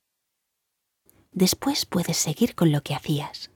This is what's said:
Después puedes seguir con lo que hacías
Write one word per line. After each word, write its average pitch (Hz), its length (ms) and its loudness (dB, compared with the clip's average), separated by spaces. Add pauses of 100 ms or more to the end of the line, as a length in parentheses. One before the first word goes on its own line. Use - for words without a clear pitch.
(1300)
Después - 540 0
puedes 170 320 -2
seguir - 360 0
con 165 160 4
lo 147 120 0
que 143 120 -6
hacías - 600 -6